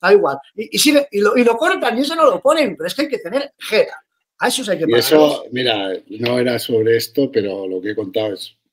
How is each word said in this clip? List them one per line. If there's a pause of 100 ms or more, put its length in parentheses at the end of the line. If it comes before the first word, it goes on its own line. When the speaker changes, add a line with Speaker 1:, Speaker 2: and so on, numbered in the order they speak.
Speaker 1:
da
igual. (180)
Y,
y
sigue,
y
lo,
y
lo
cortan
y
eso
no
lo
ponen,
pero
es
que
hay
que
tener
jeta. (360)
A
esos
hay
que
Speaker 2:
Y
Speaker 1:
pagarles.
Speaker 2:
eso,
mira, (160)
no
era
sobre
esto,
pero
lo
que
he
contado
es (180)